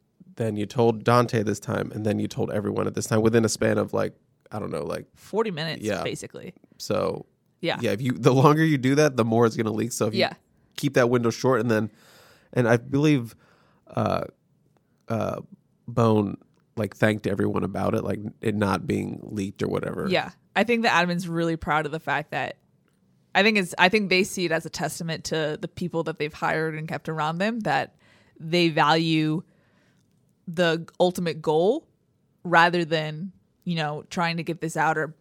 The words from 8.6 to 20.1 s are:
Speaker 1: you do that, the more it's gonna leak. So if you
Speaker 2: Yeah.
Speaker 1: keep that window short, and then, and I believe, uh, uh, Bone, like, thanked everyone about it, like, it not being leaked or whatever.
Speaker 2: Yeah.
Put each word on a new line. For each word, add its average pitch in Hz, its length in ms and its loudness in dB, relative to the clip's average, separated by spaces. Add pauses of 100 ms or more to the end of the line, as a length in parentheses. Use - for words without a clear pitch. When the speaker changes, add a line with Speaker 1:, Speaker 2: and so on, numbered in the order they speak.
Speaker 1:
you 151 140 4
do 131 160 4
that, 147 200 4
the 117 100 4
more 117 200 6
it's 113 100 2
gonna 110 160 0
leak. 110 200 -2
So 110 160 -2
if 110 80 -2
you 185 60 2
Speaker 2:
Yeah. - 120 0 (420)
Speaker 1:
keep 135 200 -2
that 120 140 6
window 120 200 2
short, 127 300 2
and 120 100 0
then, 110 220 2 (640)
and 123 140 2
I 117 100 6
believe, 135 580 2 (520)
uh, 101 360 -2 (840)
uh, 104 340 -4 (460)
Bone, 110 500 2 (400)
like, 107 180 -4
thanked 107 320 0
everyone 101 360 0
about 95 300 -2
it, 107 100 -2
like, 101 160 -4 (220)
it 107 140 -2
not 95 320 0
being 98 360 -4
leaked 101 380 -8
or 101 60 -2
whatever. - 420 -4
Speaker 2:
Yeah. 170 220 -2 (240)